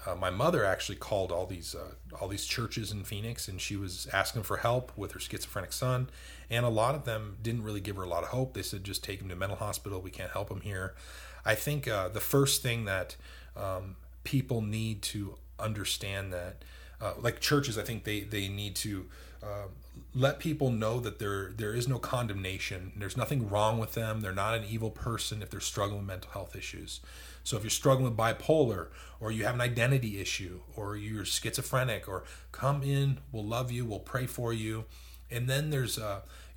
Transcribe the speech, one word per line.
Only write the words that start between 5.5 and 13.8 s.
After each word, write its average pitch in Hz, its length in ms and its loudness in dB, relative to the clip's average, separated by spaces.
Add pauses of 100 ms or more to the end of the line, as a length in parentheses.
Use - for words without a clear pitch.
son. 127 360 2 (400)
And 117 160 4
a 120 40 6
lot 113 260 6
of 143 100 -4
them 107 360 -4
didn't 113 220 0
really 107 180 -2
give 98 160 -4
her 95 60 -4
a 90 40 -4
lot 85 160 2
of - 60 -4
hope. 127 240 2
They 98 100 -2
said, 95 220 -4
"Just 101 180 -2
take 95 160 -4
him 98 80 -6
to 90 60 -4
a 87 40 -6
mental 98 200 -2
hospital. 98 440 -2
We 92 100 -8
can't 92 200 -6
help - 180 -2
him 95 120 -6
here." 95 340 -4 (480)
I 110 100 8
think, 143 340 2
uh, 101 200 4
the 101 140 -2
first 139 400 6
thing 117 240 2
that, 95 320 0 (380)
um, 95 420 -4 (260)